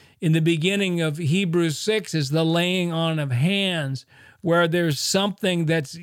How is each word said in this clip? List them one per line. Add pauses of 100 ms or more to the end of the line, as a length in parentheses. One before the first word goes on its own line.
(200)
in
the
beginning
of
Hebrews
six
is
the
laying
on
of
hands, (360)
where
there's
something
that's,